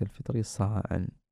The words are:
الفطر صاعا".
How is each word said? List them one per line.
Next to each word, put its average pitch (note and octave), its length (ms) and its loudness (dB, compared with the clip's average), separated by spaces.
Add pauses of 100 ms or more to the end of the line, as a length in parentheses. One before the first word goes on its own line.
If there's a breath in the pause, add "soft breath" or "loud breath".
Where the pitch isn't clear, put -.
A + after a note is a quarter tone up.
الفطر - 400 -2
صاعا". G2 640 0 (240)